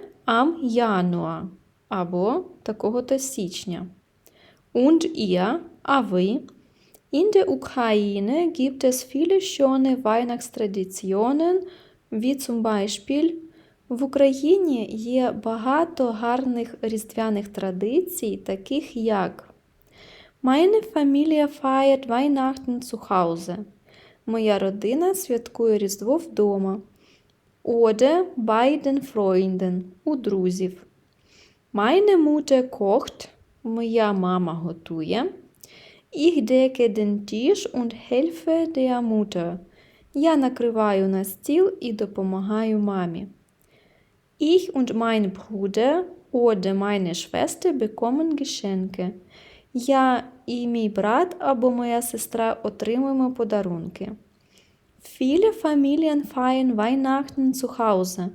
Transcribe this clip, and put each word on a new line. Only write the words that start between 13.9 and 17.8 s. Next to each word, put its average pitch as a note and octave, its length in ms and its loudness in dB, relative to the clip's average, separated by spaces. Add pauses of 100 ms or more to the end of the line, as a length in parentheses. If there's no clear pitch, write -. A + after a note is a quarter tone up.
Україні C#4 880 2
є A#3+ 400 0
багато B3 840 -2
гарних A#3+ 720 -2
різдвяних A3 640 -4
традицій, G3+ 880 -4